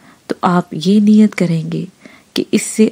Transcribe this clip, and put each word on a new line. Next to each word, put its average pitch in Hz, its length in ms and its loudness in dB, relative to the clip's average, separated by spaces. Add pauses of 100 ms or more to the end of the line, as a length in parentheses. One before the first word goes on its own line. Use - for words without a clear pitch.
(260)
تو - 160 -4
آپ 180 300 0
یہ 185 280 0
نیت 214 340 4
کریں 165 380 -4
گے 165 120 -6 (500)
کہ - 180 -4
اس 208 100 0
سے - 300 0